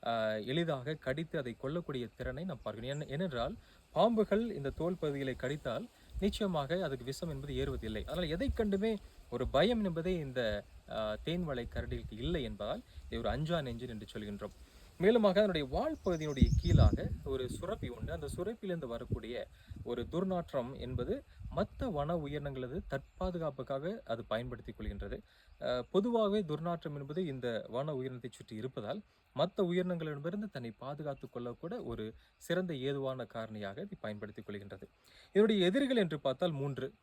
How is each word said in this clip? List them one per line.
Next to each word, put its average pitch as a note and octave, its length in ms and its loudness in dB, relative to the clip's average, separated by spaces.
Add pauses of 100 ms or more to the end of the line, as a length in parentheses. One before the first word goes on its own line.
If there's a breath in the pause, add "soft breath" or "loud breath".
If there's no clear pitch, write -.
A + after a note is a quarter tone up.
ஆ, A2+ 260 2
எளிதாக C#3 600 -2
கடித்து D#3 440 -4
அதை B2 240 -6
கொல்லக்கூடிய C#3 540 -4
திறனை B2+ 280 -6
நாம் D#3+ 180 -6
பார்க்கிறோம். A#2 380 -6
ஏன்-, D3+ 80 -8
ஏனென்றால் C#3+ 480 -2 (380 loud breath)
பாம்புகள் G#3+ 580 4
இந்த C#3 180 -4
தோல் E3+ 260 0
பகுதிகளை C#3 380 0
கடித்தால் C3+ 540 -4 (320 loud breath)
நிச்சயமாக F#3 640 2
அதுக்கு C3+ 200 -4
விஷம் C3+ 240 -4
என்பது C#3 260 -6
ஏறுவதில்லை. A#2 500 -2
அதனால் E3 240 -2
எதை F#3 280 0
கண்டுமே G#3 400 4 (340 loud breath)
ஒரு B2 180 0
பயம் G3+ 360 6
என்பதே F3 320 0
இந்த, B2 480 0 (260)
ஆ, G#2+ 320 -2
தேன் F3 220 0
வளை B2 300 -4
கரடிகளுக்கு A#2 400 -4
இல்லை C#3+ 280 0
என்பதால் A2 400 -4 (240 loud breath)
இதை A#2 120 -4
ஒரு A2+ 100 0
அஞ்சா D#3 340 2
நெஞ்சன் A#2+ 260 -4
என்று G#2+ 240 -8
சொல்கின்றோம். G#2 400 -6 (480 loud breath)
மேலுமாக G#3+ 280 8
அதனுடைய F3+ 380 6
வால் A3+ 380 0
பகுதியினுடைய D#3 440 6 (120)
கீழாக - 480 8 (160)
ஒரு B2+ 260 -2 (100)
சுரப்பி F3+ 280 -4
உண்டு. A#2+ 240 -6
அந்த D#3 240 -6
சுரப்பிலிருந்து F3+ 500 -4
வரக்கூடிய A#2 640 -6 (340 loud breath)
ஒரு A#2+ 300 -4
துர்நாற்றம் E3 680 -2
என்பது B2+ 460 -2 (320 loud breath)
மத்த G#3+ 360 -2
வன D3+ 240 0
உயிரினங்களது C#3 640 -4 (100)
தற்பாதுகாப்புக்காக D#3+ 1120 -4
அது A2+ 200 -4
பயன்படுத்திக் B2 560 -6
கொள்கின்றது. G2+ 400 -6 (420 soft breath)
அ, B2 200 0
பொதுவாகவே G#3+ 600 4
துர்நாற்றம் D#3+ 520 -4
என்பது D3 300 -4
இந்த B2 440 -4
வன C#3+ 240 -2
உயிரினத்தை B2+ 380 -6
சுற்றி - 260 -14
இருப்பதால் B2+ 460 -6 (340 soft breath)
மத்த F3+ 260 2
உயிரினங்களிடமிருந்து F3 880 0
தன்னை A#2+ 200 -8
பாதுகாத்துக் C#3 680 -8
கொள்ளக்கூட B2 480 -6
ஒரு A2 300 -6 (220 soft breath)
சிறந்த F3 380 0
ஏதுவான C3 600 -2
காரணியாக G#2+ 360 -6
இதை F#3+ 300 -10
பயன்படுத்திக் G#2+ 480 -8
கொள்கின்றது. G2+ 340 -10 (460 loud breath)
இதனுடைய G3+ 380 8
எதிரிகள் C4 300 4
என்று D#3+ 240 2
பார்த்தால் D3+ 320 2
மூன்று. C3+ 400 -2 (100)